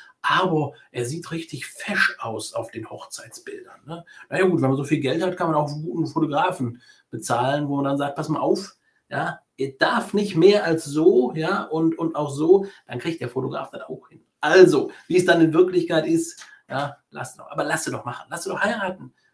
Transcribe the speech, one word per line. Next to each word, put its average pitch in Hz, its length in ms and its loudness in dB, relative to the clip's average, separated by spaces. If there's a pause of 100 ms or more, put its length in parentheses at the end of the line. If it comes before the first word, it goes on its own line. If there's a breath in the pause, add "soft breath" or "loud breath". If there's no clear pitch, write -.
(220 loud breath)
aber 160 520 0 (180 loud breath)
er 117 140 -6
sieht 160 260 -8
richtig 160 340 -10
fesch - 540 -2
aus 110 340 -8
auf 113 180 -6
den 110 180 -12
Hochzeitsbildern, - 960 -16
ne? 165 180 -12 (260 loud breath)
Na 147 80 -4
ja, 190 80 4
gut, 170 160 4
wenn 131 60 4
man 131 80 4
so 143 80 -2
viel 147 160 0
Geld 135 240 -2
hat, 180 140 -2
kann 175 100 0
man 160 80 0
auch 147 160 0
einen 151 100 -8
guten 165 260 -4
Fotografen 139 760 -2 (280 loud breath)
bezahlen, 131 600 -2
wo 143 80 -2
man 139 80 0
dann 139 120 0
sagt, 139 200 -4
„Pass 156 100 -6
mal 151 140 -2
auf, 190 340 -2 (340)
ja, 160 300 -6 (160)
er 135 240 -4
darf - 340 0
nicht 202 220 0
mehr 190 300 6
als 165 180 0
so, 165 520 4
ja, 175 280 -2
und, 160 340 0
und 165 200 -4
auch 147 140 -4
so“, 170 340 4 (200 loud breath)
dann 127 140 -10
kriegt 165 220 -6
der 127 80 -6
Fotograf - 420 -8
das - 120 -14
auch - 260 -14
hin. - 100 -20 (220)
Also, 156 500 8 (160 loud breath)
wie 165 80 -2
es 180 100 6
dann 170 140 6
in 156 140 6
Wirklichkeit 175 520 2
ist, 165 400 -2 (240 loud breath)
ja, 139 280 -6 (140)
lass 131 260 -14
doch, - 120 -20
aber 151 140 -6
lass 156 220 -4
sie 131 60 -4
doch 123 120 -8
machen, - 260 -10
lass 160 140 -8
sie 190 60 -6
doch 190 100 -6
heiraten, 190 540 -4 (200)